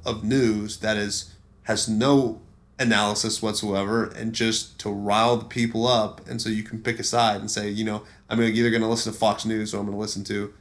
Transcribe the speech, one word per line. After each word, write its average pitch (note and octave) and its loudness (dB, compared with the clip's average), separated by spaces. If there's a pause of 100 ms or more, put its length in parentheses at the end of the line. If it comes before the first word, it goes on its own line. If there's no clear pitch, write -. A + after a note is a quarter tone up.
of A2 -2
news A2 2
that A2 0
is, G#2 -4 (280)
has A2+ -2
no B2+ 4 (400)
analysis G#2+ 2
whatsoever, G#2 0
and A2+ -6
just A2+ -2
to G#2+ -6
rile G#2 2
the A2+ -8
people A#2 0
up. A2+ 0
And A#2 -8
so A2+ -4
you G#2+ -2
can A2+ -10
pick A#2 -4
a A2 -8
side A2+ 2
and G#2 -8
say, G#2 -2
you G#2+ -4
know, G#2+ -4 (240)
"I'm A2+ 0
gonna, A#2 4
either A#2 2
gonna A2+ 2
listen A2+ -2
to - -12
Fox G#2 2
News A2 -2
or G#2+ -4
I'm G2+ -4
gonna G2+ -6
listen G#2 -6
to G#2 -6